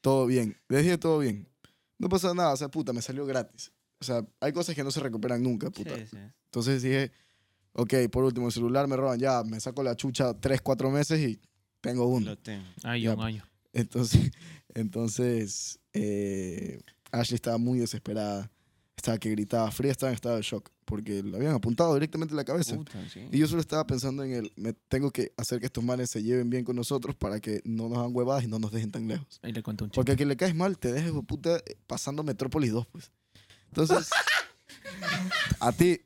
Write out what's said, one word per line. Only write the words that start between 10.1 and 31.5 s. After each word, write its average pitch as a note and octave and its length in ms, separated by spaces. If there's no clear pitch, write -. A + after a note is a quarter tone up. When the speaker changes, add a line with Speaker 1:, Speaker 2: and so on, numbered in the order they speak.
Speaker 1:
tres, C3+ 220
cuatro C3+ 300
meses D3 280
y A#2+ 200
tengo B2 260
uno". B2 200
Speaker 2:
Lo G#2 100
tengo. G2+ 280
Speaker 3:
Ay, A#2 200
Speaker 1:
Ya. A2+ 120
Speaker 3:
un A2 80
año. A2 200
Speaker 1:
Entonces, A#2+ 600
<laughs> - 240
entonces, A2+ 1040
eh, G2+ 880
Ashley A#2+ 240
estaba A#2 220
muy B2 220
desesperada. G#2 720
Estaba A2+ 200
que G#2+ 120
gritaba. G#2+ 420
Frida C3+ 220
estaba C3 160
en B2 60
estado A#2+ 200
de G#2+ 60
shock - 280
porque G#2 400
le G2 140
habían D3 160
apuntado A#2+ 400
directamente D#3 400
en D3+ 40
la C#3 60
cabeza. B2+ 320
Speaker 2:
Puta, C#3+ 240
sí. - 220
Speaker 1:
Y B2+ 60
yo D#3 100
solo E3 140
estaba D#3 260
pensando C3+ 380
en C3 80
el, A#2 240
"Me A2 160
tengo C3 380
que - 260
hacer A#2+ 220
que A#2+ 80
estos A#2 160
manes B2+ 260
se A2 120
lleven A#2+ 280
bien B2 160
con B2 100
nosotros C3 400
para G#2+ 240
que G#2 240
no A2+ 240
nos A#2+ 120
hagan A#2+ 140
huevadas B2 300
y A#2 40
no A2 120
nos G#2 140
dejen A2 180
tan A2+ 160
lejos". C#3 340
Speaker 3:
Ahí A#2 120
le A2 100
cuento G#2+ 220
un G2 60
Speaker 1:
Porque C3 200
a - 20
Speaker 3:
chiste. B2+ 40
Speaker 1:
quien C#3+ 120
le C#3 80
caes F3+ 180
mal, F3+ 220
te B2 140
deja, D3+ 160
hijo D3+ 100
de B2 60
puta, E3 340